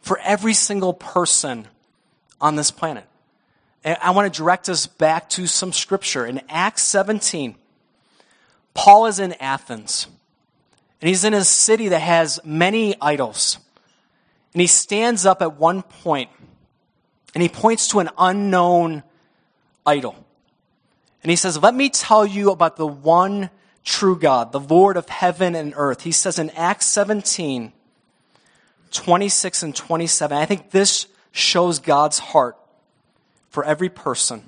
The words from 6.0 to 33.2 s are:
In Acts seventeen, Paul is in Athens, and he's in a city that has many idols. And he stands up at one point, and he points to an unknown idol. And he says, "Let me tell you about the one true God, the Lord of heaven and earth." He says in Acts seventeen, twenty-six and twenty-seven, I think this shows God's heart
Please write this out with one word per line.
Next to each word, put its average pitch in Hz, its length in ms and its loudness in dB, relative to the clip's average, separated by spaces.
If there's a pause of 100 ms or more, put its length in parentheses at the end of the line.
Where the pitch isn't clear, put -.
In 127 240 -8
Acts 175 340 -2
seventeen, 190 760 -4 (1160)
Paul 208 340 8
is 196 140 -2
in 180 140 -4
Athens, 135 720 -8 (920)
and 156 80 -2
he's 185 140 0
in 214 120 2
a 202 100 0
city 220 440 2
that 170 120 2
has 165 440 0
many 196 560 0
idols. 139 580 -2 (960)
And 175 80 2
he 180 40 4
stands 208 600 0
up 185 160 4
at 160 160 -4
one 175 240 0
point, 143 480 -6 (1040)
and 165 80 0
he 170 60 2
points - 400 0
to 208 120 0
an 165 180 -2
unknown 180 840 0 (840)
idol. 139 300 -2 (1040)
And 156 80 -4
he 175 60 2
says, 160 260 -2
"Let 226 120 6
me 269 160 0
tell 214 360 2
you 202 240 0
about 170 260 0
the 160 100 -4
one 175 640 0 (340)
true 185 340 0
God, 127 340 0
the 139 80 -4
Lord 180 360 4
of 170 120 -6
heaven 175 460 -2
and 151 220 -6
earth." 139 260 -2
He 165 100 -6
says 175 260 -2
in 160 120 -4
Acts 175 360 -2
seventeen, 190 840 -4 (1160)
twenty-six 185 720 -2
and 156 120 -10
twenty-seven, 160 640 -4
I 151 80 0
think - 260 -6
this 196 360 0 (260)
shows 175 460 0
God's 147 400 2
heart 127 400 0 (880)